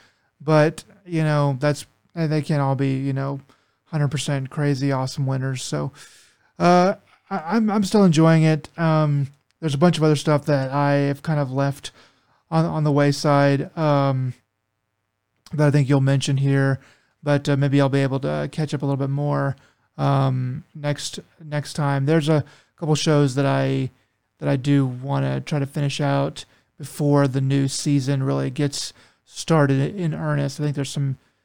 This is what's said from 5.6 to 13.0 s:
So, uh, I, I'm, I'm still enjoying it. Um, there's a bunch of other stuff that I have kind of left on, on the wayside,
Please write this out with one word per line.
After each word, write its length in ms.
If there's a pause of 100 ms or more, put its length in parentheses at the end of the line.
So, 300 (640)
uh, 380 (340)
I, 260
I'm, 140
I'm 140
still 200
enjoying 400
it. 340
Um, 500 (320)
there's 140
a 60
bunch 180
of 60
other 120
stuff 300
that 260
I 220
have 300
kind 160
of 120
left 400 (600)
on, 140
on 180
the 80
wayside, 840